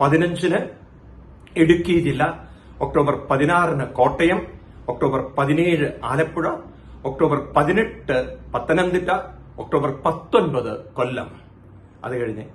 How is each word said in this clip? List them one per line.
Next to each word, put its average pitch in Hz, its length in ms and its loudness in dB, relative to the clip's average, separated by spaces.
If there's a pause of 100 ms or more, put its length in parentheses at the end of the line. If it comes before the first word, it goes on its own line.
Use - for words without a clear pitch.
പതിനഞ്ചിന് 165 560 2 (1000)
ഇടുക്കി 170 420 6
ജില്ല, 147 500 -2 (320)
ഒക്ടോബർ 143 500 0
പതിനാറിന് 151 540 2
കോട്ടയം, 165 600 2 (420)
ഒക്ടോബർ 135 480 -2
പതിനേഴ് 151 540 2 (120)
ആലപ്പുഴ, 160 460 -2 (560)
ഒക്ടോബർ 139 500 0
പതിനെട്ട് 147 840 0 (140)
പത്തനംതിട്ട, 180 580 0 (500)
ഒക്ടോബർ - 460 -2
പത്തൊൻപത് 143 800 0
കൊല്ലം. - 480 -6 (720)
അത് 123 180 -6
കഴിഞ്ഞ് 110 340 -6